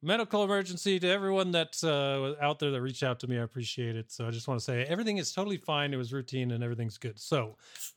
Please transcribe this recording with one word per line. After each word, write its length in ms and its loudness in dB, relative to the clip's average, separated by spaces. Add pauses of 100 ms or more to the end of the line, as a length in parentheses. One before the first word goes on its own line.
medical 420 2
emergency. 560 2
To 80 2
everyone 440 4
that, 300 0
uh, 380 2
was 180 -2
out 200 2
there 140 2
that 100 0
reached 200 -4
out 180 0
to 60 -8
me, 120 0
I 40 0
appreciate 540 -4
it. 160 -8
So 140 -6
I 60 -2
just 160 -6
wanna 120 0
say 220 0
everything 340 0
is 160 -2
totally 240 -2
fine. 380 0
It 20 0
was 160 -2
routine 380 -2
and 120 -2
everything's 360 -4
good. 200 -8
So 380 -2 (400)